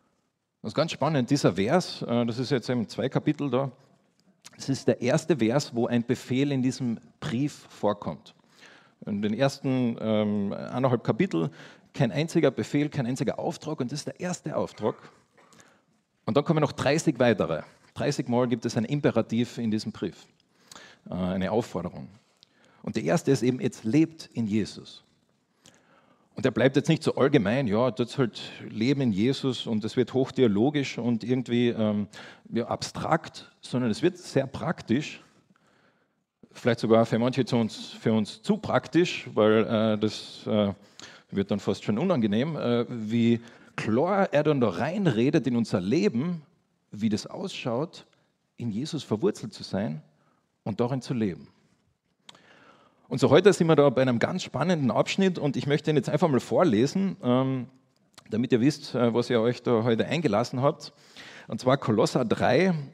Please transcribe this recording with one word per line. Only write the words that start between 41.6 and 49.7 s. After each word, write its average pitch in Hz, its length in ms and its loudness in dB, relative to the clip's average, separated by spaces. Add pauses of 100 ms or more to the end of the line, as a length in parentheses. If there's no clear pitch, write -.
schon 107 160 -2
unangenehm, 143 560 0
äh, 120 340 0
wie 117 520 0 (340)
klar 170 580 0
er 147 120 2
dann 147 160 2
da 113 80 4
reinredet 139 800 0
in 120 80 0
unser 107 240 0
Leben, 151 640 0 (500)
wie 110 160 -2
das 104 180 -2
ausschaut, 160 800 -6 (500)
in 120 140 -6
Jesus 135 320 -6
verwurzelt 113 500 -2
zu - 120 -16
sein 139 380 -4 (600)